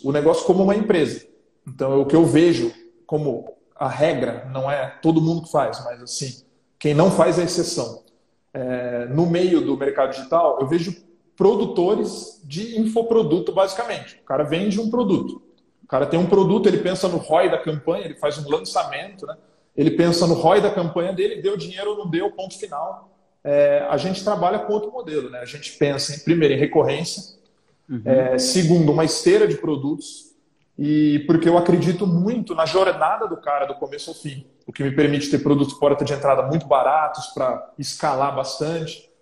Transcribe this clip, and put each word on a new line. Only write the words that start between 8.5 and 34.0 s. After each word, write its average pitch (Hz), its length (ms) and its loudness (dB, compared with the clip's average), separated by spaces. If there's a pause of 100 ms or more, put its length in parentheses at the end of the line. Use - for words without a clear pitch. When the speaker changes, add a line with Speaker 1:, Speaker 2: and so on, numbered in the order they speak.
Speaker 1:
É, 123 540 -6
no 147 180 0
meio 170 360 2
do 135 140 -2
mercado 135 360 0
digital, 160 500 0
eu 135 60 -2
vejo 165 280 -2 (400)
produtores 202 1080 0
de 214 340 -8
infoproduto, 220 720 0
basicamente. 190 720 -4
O - 20 -20
cara 139 180 -2
vende 185 360 -2
um 220 100 -2
produto. 220 520 -2 (420)
O - 40 -20
cara 135 180 0
tem 165 140 0
um 180 60 2
produto, 196 420 4
ele 170 100 4
pensa 185 300 -2
no 175 100 -2
roi 170 320 2
da 147 80 -2
campanha, 165 480 -4
ele 151 100 -14
faz 147 220 -4
um 147 120 -10
lançamento, 165 760 -6
né? - 100 -12 (400)
Ele 147 160 2
pensa 170 340 2
no 170 80 4
roi 185 280 4
da 196 100 2
campanha 175 400 -4
dele, 190 300 -4
deu 196 160 -2
dinheiro 185 340 -8
ou 208 60 -6
não 196 120 -8
deu, 180 220 -2
ponto 185 260 -14
final. 180 540 -12 (320)
É, 143 460 2
a 147 80 0
gente 185 260 -4
trabalha 190 360 0
com - 120 -6
outro 208 200 -4
modelo, 156 380 -8
né? 123 100 -14
A 123 60 -12
gente - 280 -16
pensa, 143 420 -2
em, 147 40 -14
primeiro, 156 340 4
em 135 40 -2
recorrência, 147 800 0 (520)
Speaker 2:
Uhum. 123 160 -8
Speaker 1:
é, 131 360 2
segundo, 160 520 4
uma 156 140 4
esteira 196 420 4
de 147 100 0
produtos, 147 760 -6 (420)
e 151 520 2
porque 165 200 4
eu 170 80 6
acredito 175 520 2
muito 180 480 0
na 160 100 2
jornada 185 600 0
do 160 100 -8
cara, 143 300 -2
do 139 80 -8
começo 143 340 -10